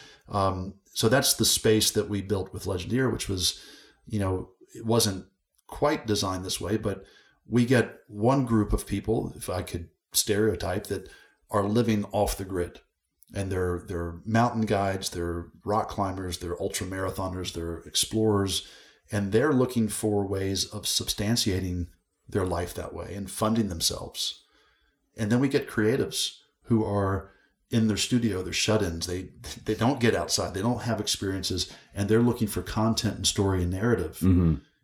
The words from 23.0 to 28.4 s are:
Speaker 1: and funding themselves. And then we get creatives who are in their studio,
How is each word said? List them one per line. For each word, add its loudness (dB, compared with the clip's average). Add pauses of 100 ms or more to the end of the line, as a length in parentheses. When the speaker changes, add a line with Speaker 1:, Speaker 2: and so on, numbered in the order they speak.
Speaker 1:
and -8
funding 2
themselves. -4 (720)
And 0
then 4
we 4
get 0
creatives 0 (260)
who 2
are 0 (400)
in 4
their 2
studio, 0